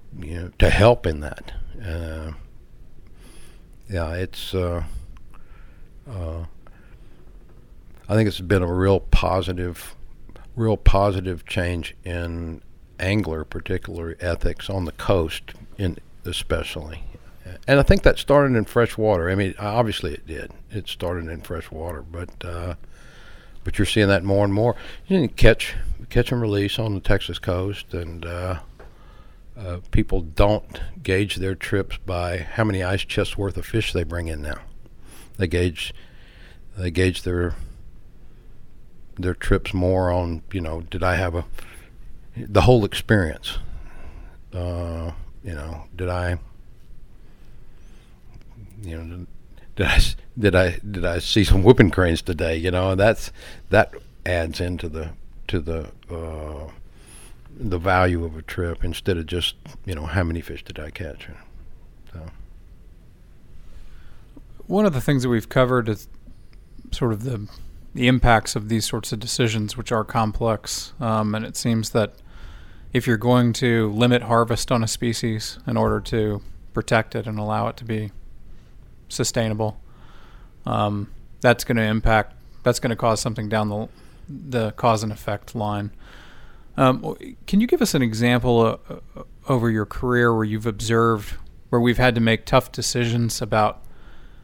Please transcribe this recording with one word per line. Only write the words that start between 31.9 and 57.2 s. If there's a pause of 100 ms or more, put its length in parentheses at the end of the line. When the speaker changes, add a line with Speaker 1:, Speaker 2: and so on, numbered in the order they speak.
Speaker 1:
by
how
many
ice
chests
worth
of
fish
they
bring
in
now. (800)
They
gauge, (840)
they
gauge
their, (1600)
their
trips
more
on,
you
know,
did
I
have
a, (920)
the
whole
experience. (920)
Uh, (300)
you
know, (100)
did
I, (2500)
you
know, (500)
did
I
s-, (220)
did
I, (120)
did
I
see
some
whooping
cranes
today?
You
know,
that's, (400)
that (320)
adds
into
the, (380)
to
the, (200)
uh, (840)